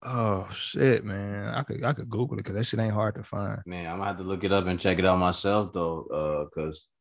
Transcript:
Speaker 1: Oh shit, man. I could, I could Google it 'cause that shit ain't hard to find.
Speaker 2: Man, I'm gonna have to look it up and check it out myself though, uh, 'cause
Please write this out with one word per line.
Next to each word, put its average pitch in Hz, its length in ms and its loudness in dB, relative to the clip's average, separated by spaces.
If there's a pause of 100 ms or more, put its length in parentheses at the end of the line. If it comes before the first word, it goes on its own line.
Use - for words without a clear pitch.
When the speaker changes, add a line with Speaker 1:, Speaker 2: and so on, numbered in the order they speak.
Speaker 1:
Oh 113 500 0
shit, - 520 2
man. 101 500 -4
I 139 100 -2
could, - 200 -6
I 135 80 2
could - 160 -6
Google 110 300 -2
it 104 60 -6
'cause 95 100 -8
that 113 100 0
shit 117 160 -2
ain't 110 140 0
hard 107 220 0
to 107 80 -10
find. 101 420 -6
Speaker 2:
Man, 90 200 -8
I'm 87 120 -6
gonna 98 100 -4
have 95 100 -4
to 95 40 -6
look 92 220 -4
it 98 80 4
up 98 140 4
and 90 140 2
check 92 180 4
it 90 60 4
out 92 140 8
myself 92 540 2
though, 82 340 -2
uh, 76 480 -2
'cause 80 340 -6 (120)